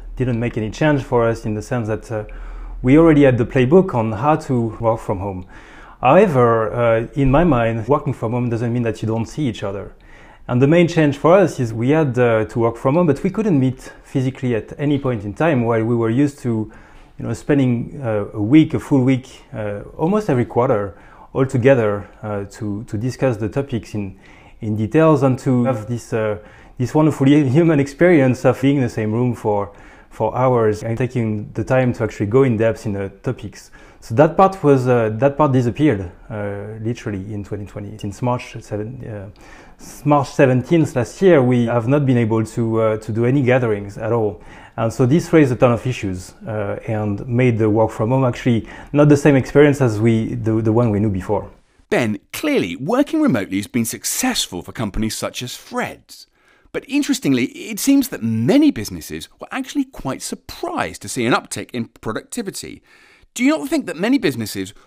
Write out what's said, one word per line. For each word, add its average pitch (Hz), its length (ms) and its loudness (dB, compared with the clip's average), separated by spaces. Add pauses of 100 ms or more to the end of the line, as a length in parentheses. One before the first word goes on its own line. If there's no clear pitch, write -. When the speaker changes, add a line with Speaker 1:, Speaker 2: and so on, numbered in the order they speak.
(140)
Speaker 1:
didn't 123 240 -2
make 117 180 -4
any 110 140 -4
change 147 320 0
for 117 260 0
us 113 180 -4
in 107 80 -2
the 107 80 -6
sense 117 260 -4
that, 110 240 -6
uh, 107 140 -6 (540)
we 127 160 4
already 160 280 8
had 127 140 6
the 120 60 0
playbook 147 480 4
on 113 200 -2
how 147 240 0
to 123 320 -2 (100)
work 117 220 0
from 104 180 -4
home. 92 300 -8 (520)
However, 123 720 4
uh, 117 420 2
in 135 180 2
my 147 100 4
mind, 113 460 2
working 139 240 0
from 113 180 -6
home 123 200 -2
doesn't 117 220 -2
mean 120 120 -2
that 110 180 -4
you 110 60 -2
don't 110 180 -2
see 151 220 -4
each 107 160 -6
other. 98 320 -10 (500)
And 123 160 0
the 139 60 6
main 170 180 6
change 151 320 0
for 165 180 6
us 175 220 2
is 117 160 -4
we 117 160 0
had, 151 260 0
uh, 117 280 2
to 107 160 -6
work 117 160 0
from 135 180 0
home, 180 140 2
but - 160 0
we 190 60 -2
couldn't 202 280 0
meet 127 340 -2 (120)
physically 127 500 -2
at - 240 -6
any 147 220 0
point 123 240 -4
in 101 100 -8
time, 143 300 0
while 117 180 0
we 117 140 0
were 113 140 0
used 143 320 0
to, 110 280 -4 (460)
you 120 80 -10
know, 120 80 -4
spending, 127 680 0
uh, 107 300 -2
a 110 100 -6
week, 151 320 4
a 113 60 -2
full 131 240 2
week, 127 400 -2 (100)
uh, 104 280 -8 (140)
almost 208 320 -2
every 131 160 0
quarter, 113 540 -2 (340)
all 135 140 0
together, 110 640 2 (160)
uh, 104 220 -6
to, 104 420 -8
to 110 100 -8
discuss 127 380 -2
the 107 120 -4
topics 131 460 -6
in, 101 240 -8 (440)
in 107 120 -4
details 147 480 2
and 131 160 2
to 127 240 0
have 110 240 -2
this, 117 260 -8
uh, 110 240 -2 (400)
this 123 160 -4
wonderful 151 320 2
hu-, 147 200 6
human 156 340 4
experience 139 640 2
of 127 160 2
being 143 180 2
in 135 40 0
the 120 60 0
same 107 240 -4
room 120 200 0
for, 104 400 -2 (380)
for - 260 -4
hours 117 460 2
and 117 160 -4
taking 110 540 -4
the 117 100 -4
time 127 300 2
to 120 100 -6
actually 107 240 -2
go 127 160 4
in 123 140 2
depth 113 280 0
in 107 100 -4
the 98 140 -6 (140)
topics. - 480 -10 (300)
So - 160 -8
that 160 200 4
part 190 280 4
was, 135 240 4
uh, 117 220 2
that 131 280 0
part 151 140 2
disappeared, 120 580 0 (180)
uh, 101 360 -8 (160)
literally 110 520 -8
in 104 120 -8
twenty 101 200 -10
twenty. 104 320 -14
Since 104 260 -10
March 123 380 -4
seven, 117 460 -10
uh, 104 340 -14 (400)
s-, - 240 -16
March 147 260 2
seventeenth 131 680 2
last 120 260 -4
year, 175 200 8
we 123 240 2
have 117 200 0
not 143 180 2
been 127 140 2
able 113 260 2
to, 113 360 -2
uh, 110 180 2
to 110 140 -8
do 113 120 0
any 135 180 2
gatherings 113 540 0
at 113 160 -4
all. 110 300 -2 (340)
And 113 160 -2
so 131 140 2
this 165 260 2
raised 147 200 6
a - 20 0
ton 123 160 4
of 117 160 -2
issues, 95 480 -6 (140)
uh, 104 400 -6
and 107 400 -4
made 120 300 2
the 110 120 2
work 113 220 2
from 113 180 -2
home 131 140 2
actually 120 440 -2 (240)
not 147 160 4
the 147 80 8
same 143 200 4
experience 143 440 4
as 110 200 0
we, 113 340 2
the, 110 260 0
the 110 120 2
one 117 180 2
we 101 80 0
knew 107 120 0
before. 95 380 -4 (420)
Speaker 2:
Ben, 113 280 0 (140)
clearly 190 420 -2
working 254 480 -2
remotely 110 340 0
has 101 120 -4
been 117 160 -2
successful 113 800 -6
for 95 100 -16
companies 110 440 -4
such 101 280 -8
as 123 100 -12
Fred's. - 720 -12 (460)
But - 160 -8
interestingly, 147 560 0
it 202 340 -10
seems 277 300 2
that - 160 -8
many 156 480 4
businesses 80 560 -10 (120)
were - 120 -14
actually 269 320 -6
quite - 380 -8
surprised - 800 -8
to 104 60 -12
see 120 160 -4
an 120 80 2
uptick - 380 -6
in 117 160 -8
productivity. - 960 -12 (500)
Do 240 120 -2
you 302 120 2
not 285 120 -8
think 311 180 -2
that 170 100 -8
many 226 220 0
businesses 110 560 -4 (120)